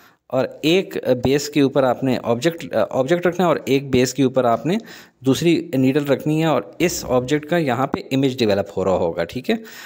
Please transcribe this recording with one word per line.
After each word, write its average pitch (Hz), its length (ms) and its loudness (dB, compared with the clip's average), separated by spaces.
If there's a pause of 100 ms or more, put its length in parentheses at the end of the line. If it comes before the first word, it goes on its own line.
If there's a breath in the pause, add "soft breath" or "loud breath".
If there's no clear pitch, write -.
(320 soft breath)
और 127 340 -2
एक 185 420 0
बेस 127 420 0
के 147 120 2
ऊपर 135 220 2
आपने 123 340 0
ऑब्जेक्ट, 131 580 -2
ऑब्जेक्ट 139 520 0
रखना 180 180 0
है 170 40 4
और - 180 0
एक 135 240 0
बेस 127 220 2
के 139 100 0
ऊपर 127 220 2
आपने 117 320 0 (460 loud breath)
दूसरी 147 520 2
नीडल 135 300 2
रखनी 151 360 0
है 165 60 2
और 139 340 -2
इस - 240 -2
ऑब्जेक्ट 135 400 0
का 175 120 0
यहाँ 135 300 0
पे 190 120 -4
इमेज 135 400 -2
डेवलप 101 280 2 (100)
हो 92 60 -2
रहा 92 120 2
होगा, 85 280 0
ठीक - 260 -6
है। 226 140 -2 (220 loud breath)